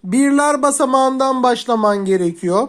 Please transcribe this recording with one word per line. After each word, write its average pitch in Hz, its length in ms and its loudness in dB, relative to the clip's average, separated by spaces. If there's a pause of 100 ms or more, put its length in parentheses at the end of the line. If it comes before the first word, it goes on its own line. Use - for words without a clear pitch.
birler 277 580 2
basamağından 262 800 0
başlaman 220 640 0
gerekiyor. 185 640 -2